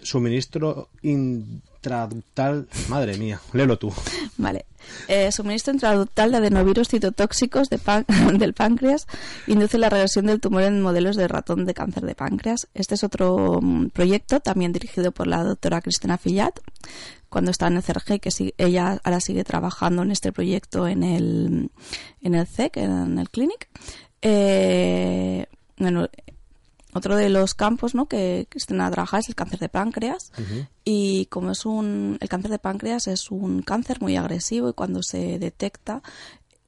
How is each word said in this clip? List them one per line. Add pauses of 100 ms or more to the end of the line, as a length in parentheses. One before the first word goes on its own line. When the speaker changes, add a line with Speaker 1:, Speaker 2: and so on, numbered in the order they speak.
Speaker 1:
Suministro (120)
intraductal. (200)
Madre
mía, (120)
léelo
tú. (440)
Speaker 2:
Vale. (420)
Eh,
suministro
intraductal
de
adenovirus
citotóxicos
de
pan-,
<laughs>
del
páncreas (400)
induce
la
regresión
del
tumor
en
modelos
de
ratón
de
cáncer
de
páncreas.
Este
es
otro,
mm,
proyecto,
también
dirigido
por
la
doctora
Cristina
Fillat, (680)
cuando
estaba
en
el
C
R
G,
que
sí,
ella
ahora
sigue
trabajando
en
este
proyecto
en
el, (500)
en
el
cec,
en
el
Clinic. (580)
Eh, (300)
bueno, (840)
otro
de
los
campos,
¿no?,
que
Cristina
trabaja
es
el
cáncer
de
páncreas.
Speaker 1:
Ujú. (180)
Speaker 2:
Y
como
es
un,
el
cáncer
de
páncreas
es
un
cáncer
muy
agresivo
y
cuando
se
detecta, (640)